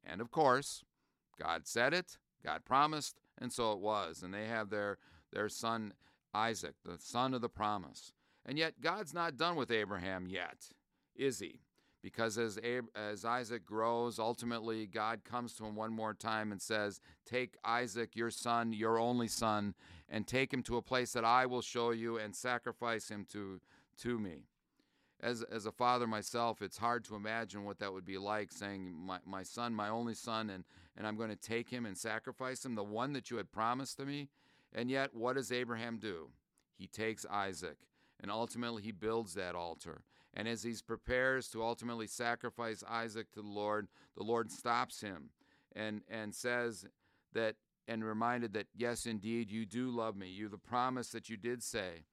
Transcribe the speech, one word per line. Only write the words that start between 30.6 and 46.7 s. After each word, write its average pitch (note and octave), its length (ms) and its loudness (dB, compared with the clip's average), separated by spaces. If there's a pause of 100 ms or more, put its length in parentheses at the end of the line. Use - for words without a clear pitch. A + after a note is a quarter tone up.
and - 80 -6
I'm G#2+ 120 -2
gonna A2 180 -2
take A2+ 340 -2
him B2 160 -4
and G2 140 -6
sacrifice B2 680 -4
him, B2 120 -2
the G2+ 80 0
one A2+ 300 0
that C3 140 -6
you A#2 100 -2
had G2 120 -4
promised B2 460 0
to C#3 100 -6
me." C#3+ 220 -4 (440)
And B2 160 0
yet, C3+ 260 2
what A#2+ 200 2
does C3 160 0
Abraham A#2 480 0
do? F2 320 -6 (460)
He F#2+ 100 -12
takes A2 400 -2
Isaac, F2+ 640 -4 (320)
and G2 100 -6
ultimately A#2 540 -2
he A2 80 -6
builds G#2+ 420 0
that F2+ 220 -2
altar. E2 480 -8 (300)
And G#2+ 120 -2
as A2+ 160 -2
he A#2 140 -2 (100)
prepares B2+ 600 2
to A2+ 160 -2
ultimately A#2 420 -2
sacrifice A#2 800 -2
Isaac A2+ 460 -4
to G#2+ 80 -10
the G#2 80 -10
Lord, G#2 400 0 (260)
the - 80 -8
Lord A2+ 300 2
stops - 480 0
him E2+ 300 -8 (440)
and, G#2+ 320 -4
and G#2+ 260 -6
says A#2+ 540 -2 (460)